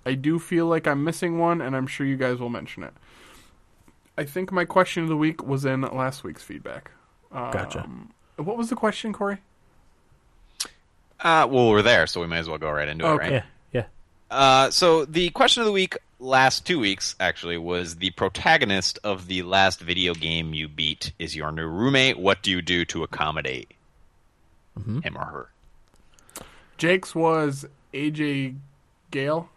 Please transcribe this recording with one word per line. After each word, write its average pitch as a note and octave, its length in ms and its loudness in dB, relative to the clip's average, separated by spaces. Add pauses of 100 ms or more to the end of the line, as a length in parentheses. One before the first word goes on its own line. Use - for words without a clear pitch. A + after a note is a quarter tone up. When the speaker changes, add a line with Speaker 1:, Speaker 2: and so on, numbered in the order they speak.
Speaker 1:
I C3 80 0
do D3+ 240 0
feel E3 280 0
like E3 200 0
I'm C#3 160 2
missing E3+ 380 -2
one, E3+ 200 2
and C3 140 -4
I'm C3 140 -2
sure C#3 180 -4
you C3+ 100 0
guys B2+ 220 0
will A#2+ 120 -6
mention F2+ 340 -10
it. B1 80 -14 (1200)
I D3+ 60 -6
think F#3 300 -6
my F3+ 120 2
question F3+ 380 2
of D#3+ 60 -2
the D#3 80 0
week D#3 280 0
was C3+ 200 -2
in C3 160 0
last C3 420 -4
week's - 220 -14
feedback." - 480 -14 (400)
Speaker 2:
Gotcha. A#2+ 500 -6
Speaker 1:
Um, - 300 -16 (240)
what F#3+ 200 -4
was A#3 140 -4
the A#3+ 60 -2
question, G#3+ 360 -4
Corey? G3 260 -4 (1800)
Speaker 3:
Uh, D#3+ 280 4
well, B2 220 6
we're G#2 120 6
there, G#2 240 6
so - 140 -6
we E2+ 60 -4
may E2 120 -2
as E2 100 -4
well D#2 100 -6
go D#2 120 -4
right D2+ 180 -2
into D#2 180 -4
Speaker 1:
Okay. D#3 80 4
Speaker 3:
it, - 160 -2
right? B2+ 140 0 (280)
Speaker 2:
Yeah, A#2+ 120 -2 (460)
yeah. A#2 60 -4
Speaker 3:
Uh, C3+ 360 6
so D#3+ 320 4
the D#3+ 260 0
question - 300 4
of A3+ 60 0
the G#3 60 2
week F#3+ 240 0 (220)
last C3 480 4
two E3+ 140 0
weeks, G2 400 -2
actually, F2 380 -2
was F2 380 -4
the F#2 140 -2
protagonist G2+ 920 0
of F#2 240 -4
the F#2 140 -4
last F#2+ 380 2
video F2 340 -2
game D#2+ 380 -4
you D#2 160 -6
beat D2+ 520 -6
is D#2 160 -8
your D2+ 160 -6
new D#2+ 160 -6
roommate. C3 500 2
What F#2+ 240 2
do G2 80 0
you F2+ 100 0
do E2+ 260 0
to E2 180 -6
accommodate D2 680 -6 (1080)
Speaker 2:
Mm-hmm. A2+ 220 -6
Speaker 3:
him - 160 -8
or - 100 -8
her? C2 220 -14 (1300)
Speaker 1:
Jake's F#3 360 0
was D#3 520 2 (280)
A D3+ 160 -2
J C#3+ 440 -2 (580)
Gale, D3 440 -2